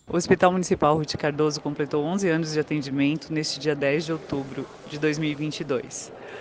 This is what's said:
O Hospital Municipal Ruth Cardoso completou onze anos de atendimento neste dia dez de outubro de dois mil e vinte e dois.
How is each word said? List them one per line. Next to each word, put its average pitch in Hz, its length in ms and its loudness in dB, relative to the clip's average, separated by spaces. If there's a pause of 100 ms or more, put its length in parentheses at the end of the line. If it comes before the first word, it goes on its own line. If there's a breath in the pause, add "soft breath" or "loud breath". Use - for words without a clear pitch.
O - 80 -4
Hospital 180 360 4
Municipal 170 460 4
Ruth 151 180 -4
Cardoso 147 460 0
completou 147 420 -2
onze 185 260 0
anos 160 240 2
de 151 60 0
atendimento 143 720 0
neste 151 280 -2
dia 147 160 0
dez 143 300 2
de 160 80 -2
outubro 139 520 -4 (240)
de 151 80 -10
dois 151 220 2
mil 156 100 0
e 143 60 -2
vinte 151 240 -4
e 175 40 -4
dois. - 480 -4 (300 loud breath)